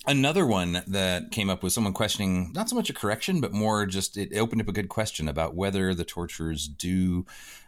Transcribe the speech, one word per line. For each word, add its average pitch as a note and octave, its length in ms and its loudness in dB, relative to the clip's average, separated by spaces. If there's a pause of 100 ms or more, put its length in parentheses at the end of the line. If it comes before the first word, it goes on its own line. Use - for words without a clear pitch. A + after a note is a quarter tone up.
Another C#3+ 400 4
one F2+ 400 2
that F#2 460 0
came G2 180 2
up F2+ 140 -2
was F#2 100 0
someone G#2 180 2
questioning, F#2+ 600 0
not G#3+ 160 -2
so B3 80 -2
much A3+ 120 0
a - 40 -4
correction, A#2 480 0
but A2 120 0
more G#2 340 2
just F#2+ 300 -2
it G2 200 -4
opened A2+ 240 2
up G#2 80 -2
a G2+ 40 -2
good F#2+ 160 -2
question G#2 380 -2
about D#2 300 -2
whether F#2+ 380 2
the E2+ 100 -2
torturers E2 640 -6
do F2+ 580 0 (420)